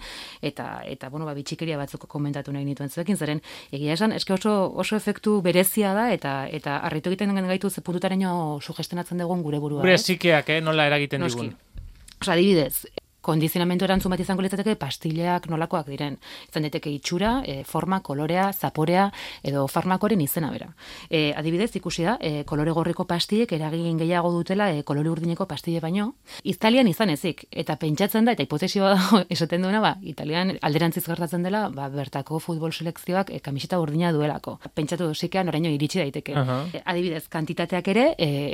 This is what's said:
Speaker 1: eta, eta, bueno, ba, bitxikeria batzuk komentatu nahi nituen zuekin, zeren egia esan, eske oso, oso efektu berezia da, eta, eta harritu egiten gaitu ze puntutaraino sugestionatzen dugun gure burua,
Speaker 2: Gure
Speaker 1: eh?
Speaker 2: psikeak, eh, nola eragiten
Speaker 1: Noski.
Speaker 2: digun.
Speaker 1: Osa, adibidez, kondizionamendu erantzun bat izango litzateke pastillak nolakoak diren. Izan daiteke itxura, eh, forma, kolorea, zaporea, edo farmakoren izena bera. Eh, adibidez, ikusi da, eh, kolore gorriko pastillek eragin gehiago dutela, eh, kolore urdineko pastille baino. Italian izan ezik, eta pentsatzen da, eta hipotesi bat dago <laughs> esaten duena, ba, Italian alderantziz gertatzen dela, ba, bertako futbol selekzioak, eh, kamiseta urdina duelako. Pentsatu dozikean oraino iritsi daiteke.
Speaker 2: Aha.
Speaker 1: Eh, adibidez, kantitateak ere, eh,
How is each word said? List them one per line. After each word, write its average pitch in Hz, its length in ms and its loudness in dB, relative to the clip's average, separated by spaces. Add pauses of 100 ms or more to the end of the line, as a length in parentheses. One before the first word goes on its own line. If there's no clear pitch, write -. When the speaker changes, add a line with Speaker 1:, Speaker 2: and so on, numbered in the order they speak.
(420)
Speaker 1:
eta, 123 440 -6
eta, 131 240 -12
bueno, 151 160 -8
ba, 151 80 -8
bitxikeria 151 440 -6
batzuk 143 300 -8
komentatu 143 440 -4
nahi 139 140 -4
nituen 143 240 -6
zuekin, 170 260 -2
zeren 147 260 -2 (300)
egia 147 220 -2
esan, 214 180 2
eske 196 220 -2
oso, 196 400 2
oso 185 240 -2
efektu 208 440 0
berezia 190 520 4
da, 220 180 2
eta, 139 380 -2
eta 147 300 -4
harritu 156 320 -2
egiten 196 240 0 (120)
gaitu 190 220 0
ze 185 120 -6
puntutaraino 175 800 0
sugestionatzen 175 560 -6
dugun 175 260 0
gure 147 160 -2
burua, 147 220 -2
Speaker 2:
Gure 185 120 6
Speaker 1:
eh? 170 80 6
Speaker 2:
psikeak, 170 480 4
eh, 160 120 2
nola 156 260 4
eragiten 143 340 2
Speaker 1:
Noski. 120 200 -2
Speaker 2:
digun. 120 140 -6 (640)
Speaker 1:
Osa, - 120 2
adibidez, 170 520 4 (380)
kondizionamendu 175 640 2
erantzun 190 240 2
bat 180 80 0
izango 185 240 0
litzateke 202 320 0
pastillak 170 720 -2
nolakoak 165 400 -2
diren. 139 300 -6 (320)
Izan 156 160 -2
daiteke 151 260 -4
itxura, 175 460 0 (100)
eh, 139 160 -6
forma, 180 400 -2
kolorea, 156 480 0
zaporea, 170 540 2 (360)
edo 139 200 -2 (100)
farmakoren 185 480 2
izena 151 320 0
bera. - 160 -8 (420)
Eh, 151 280 2
adibidez, 170 320 0 (100)
ikusi 175 240 -4
da, 160 160 2
eh, 151 240 -2
kolore 156 320 0
gorriko 170 320 0
pastillek 208 460 0
eragin 165 440 0
gehiago 170 340 2
dutela, 190 420 2
eh, 147 100 -2
kolore 151 260 0
urdineko 170 380 -2
pastille 165 320 -4
baino. 196 360 -2 (280)
Italian 226 460 6
izan 196 220 2
ezik, 147 380 -2
eta - 280 -4
pentsatzen 196 480 2
da, 233 80 6
eta 214 100 0
hipotesi 185 380 0
bat 196 180 6
dago 190 260 6
<laughs> - 40 -8
esaten 170 320 0
duena, 190 180 2
ba, 175 220 4
Italian 175 600 -2
alderantziz 160 460 2
gertatzen 170 360 -2
dela, 202 260 -2
ba, 139 180 -6
bertako 139 520 -4
futbol 160 340 -4
selekzioak, 180 580 -4
eh, - 80 -8
kamiseta 147 400 -4
urdina 165 320 2
duelako. 147 480 -2 (140)
Pentsatu 165 340 -2
dozikean 170 400 -2
oraino 160 220 0
iritsi 151 300 0
daiteke. 143 360 -4
Speaker 2:
Aha. 131 380 0
Speaker 1:
Eh, 156 100 -8
adibidez, 175 460 -2
kantitateak 175 580 -2
ere, 233 300 4
eh, 143 360 0